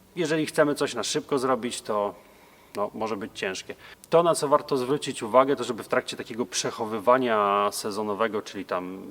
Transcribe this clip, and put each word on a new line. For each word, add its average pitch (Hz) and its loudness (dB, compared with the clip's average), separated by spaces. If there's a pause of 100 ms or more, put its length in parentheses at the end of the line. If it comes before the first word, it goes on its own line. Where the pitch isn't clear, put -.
(160)
jeżeli 160 0
chcemy 147 4
coś 143 -2
na 120 -4
szybko 147 -2
zrobić, 123 0
to 104 -2 (600)
no, 101 -2
może 110 -4
być 104 -8
ciężkie. 95 -6 (340)
To, 165 6
na 165 4
co 151 -2
warto 143 2
zwrócić 131 -2
uwagę, 131 4
to 123 -6
żeby 113 -4
w - -12
trakcie - -2
takiego 113 -6
przechowywania 110 2
sezonowego, 104 -2
czyli - -10
tam 92 -6